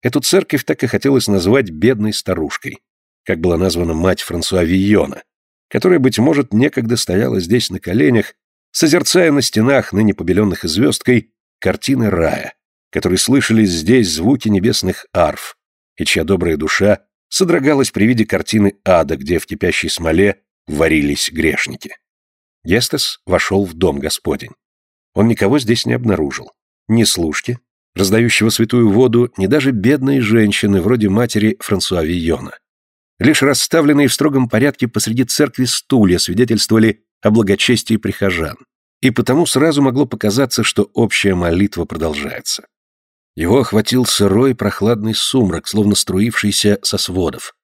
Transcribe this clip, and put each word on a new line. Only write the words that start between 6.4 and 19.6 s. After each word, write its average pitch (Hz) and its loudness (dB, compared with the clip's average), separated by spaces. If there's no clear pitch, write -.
некогда 117 0
стояла 110 -2
здесь 95 -2
на 92 -8
коленях, 117 0
созерцая 165 2
на 143 2
стенах, 123 0
ныне 101 2
побелённых 92 0
звёздкой, 110 0
картины 110 -2
рая, 80 -2
которые 90 -2
слышались 113 2
здесь 87 2
звуки 104 0
небесных 98 -2
арф, - -2
и - -4
чья - -2
добрая 87 0
душа 95 0
содрогалась 151 2
при - 0
виде 113 2
картины 101 0
ада, 82 2
где 76 -2
в - -14
кипящей 85 -4